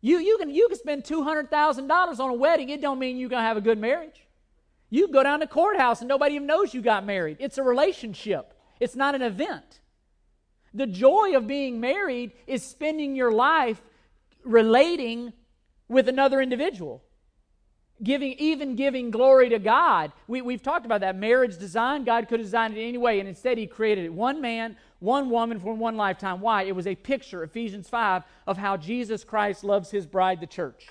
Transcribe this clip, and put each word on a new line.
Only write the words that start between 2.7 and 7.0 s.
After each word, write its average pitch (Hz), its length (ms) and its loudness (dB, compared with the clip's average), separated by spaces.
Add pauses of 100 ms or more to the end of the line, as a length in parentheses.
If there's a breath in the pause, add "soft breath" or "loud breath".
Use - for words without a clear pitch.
don't 277 160 -2
mean 254 180 -4
you're 254 140 -8
gonna 247 100 -2
have 226 160 0
a 214 60 -4
good 226 160 2
marriage. 302 480 -4 (640)
You 339 180 2
go 269 140 4
down 285 180 2
to 320 60 -2
courthouse 320 560 2
and 247 60 -12
nobody 277 260 2
even 285 120 -6
knows 320 280 2
you 254 80 -6
got 202 240 2